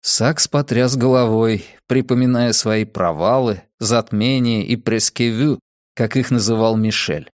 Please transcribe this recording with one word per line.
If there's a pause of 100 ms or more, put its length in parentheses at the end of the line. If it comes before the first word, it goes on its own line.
Сакс
потряс
головой, (200)
припоминая
свои
провалы, (160)
затмения
и
прескевю, (340)
как
их
называл
Мишель.